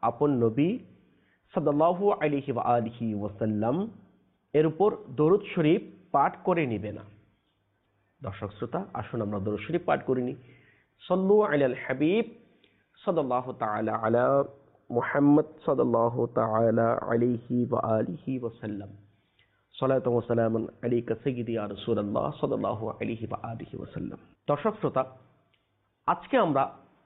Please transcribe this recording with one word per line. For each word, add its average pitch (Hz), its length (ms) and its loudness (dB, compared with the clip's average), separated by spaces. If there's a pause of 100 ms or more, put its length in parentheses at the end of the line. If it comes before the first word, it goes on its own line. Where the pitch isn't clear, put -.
আপন 123 280 0
নবী 135 480 2 (760)
সাল্লাল্লাহু 170 560 2
আলাইহি 143 420 -2
ওয়া 117 120 -2
আলিহি 113 500 0
ওয়া 104 140 -4 (100)
সাল্লাম 113 520 0 (640)
এর 156 140 4
উপর 180 300 0 (140)
দরুদ 156 320 4 (120)
শরীফ 165 260 4 (320)
পাঠ 147 320 2
করে 170 220 2
নিবে 104 260 -4
না। - 120 -14 (1200)
দর্শক 101 300 -10
শ্রোতা, 170 320 -8 (100)
আসুন 113 280 -6
আমরা 104 160 -4
দরুদ 104 220 -4
শরীফ 170 240 -4
পাঠ 143 220 0
করে 127 160 0
নিই। 127 140 -6 (720)
সাল্লু 190 340 4
আলাল 139 320 2
হাবিব 151 500 0 (800)
সাল্লাল্লাহু 131 480 -2
তাআলা 110 420 -2
আলা 120 500 2 (460)
মুহাম্মদ 143 540 4 (220)
সাল্লাল্লাহু 120 600 2
তাআলা 113 760 2
আলাইহি 120 680 0
ওয়া 113 260 0
আলিহি 131 420 -4
ওয়া 117 120 -6 (100)
সাল্লাম। 104 280 -8 (920)
সালাতু 131 300 0
ওয়া 120 180 2
সালামুন 113 400 2 (140)
আলাইকা 120 320 0
সাইয়্যিদি 120 380 -6
ইয়া 104 160 -4
রাসূলুল্লাহ 104 600 -2 (100)
সাল্লাল্লাহু 110 480 -2
আলাইহি 113 420 -6
ওয়া 117 200 -8
আলিহি - 260 -12
ওয়া - 180 -12
সাল্লাম। - 240 -10 (280)
দর্শক 175 320 0
শ্রোতা, 131 380 -2 (880)
আজকে 180 320 0
আমরা 143 480 0 (200)